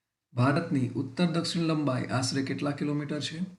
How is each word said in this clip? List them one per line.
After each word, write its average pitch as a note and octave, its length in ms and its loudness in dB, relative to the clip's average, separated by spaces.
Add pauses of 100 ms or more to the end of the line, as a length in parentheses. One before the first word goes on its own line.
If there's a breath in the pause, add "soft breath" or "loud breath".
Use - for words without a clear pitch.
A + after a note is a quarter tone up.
(340)
ભારતની C3+ 540 2
ઉત્તર - 380 0
દક્ષિણ E3 360 0
લંબાઈ C#3+ 440 0
આશરે B2+ 360 0
કેટલા C#3 280 -2
કિલોમીટર D3 500 -2
છે? D#3+ 200 -6 (180)